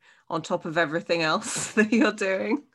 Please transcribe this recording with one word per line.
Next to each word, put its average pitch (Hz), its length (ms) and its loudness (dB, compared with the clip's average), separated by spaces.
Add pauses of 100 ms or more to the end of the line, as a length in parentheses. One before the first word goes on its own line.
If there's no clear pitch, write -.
(300)
on 160 120 -4
top 175 220 -4
of 160 140 -6
everything 165 460 0
else - 500 -2
<laughs> - 0 -
that 214 180 4
you're 214 220 4
doing. 208 500 -2 (120)